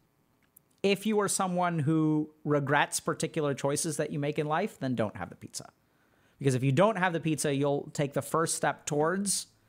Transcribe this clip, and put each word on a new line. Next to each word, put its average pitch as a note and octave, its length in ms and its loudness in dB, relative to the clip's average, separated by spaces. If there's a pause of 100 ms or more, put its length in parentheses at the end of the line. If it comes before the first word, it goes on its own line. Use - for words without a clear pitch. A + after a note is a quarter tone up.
(840)
if G3 220 2
you G#3+ 140 2
are G3 80 2
someone F3 520 0
who D#3 500 2 (140)
regrets D3 560 2
particular D3+ 540 -2
choices C#3+ 440 -2
that D3+ 140 -2
you D#3+ 80 -4
make D3 200 -2
in D3+ 80 -2
life, F3 320 -2
then C3 160 -2
don't A2 220 -2
have F2+ 120 -8
the - 60 -18
pizza. - 340 -16 (680)
Because C3+ 160 2
if B2 80 0
you C#3 80 2
don't G3 260 4
have F3+ 160 2
the D#3+ 60 -2
pizza, D3+ 340 0
you'll C#3+ 400 -2
take C#3 200 -2
the C#3 80 -2
first - 340 0
step - 300 -2
towards F3+ 640 0 (220)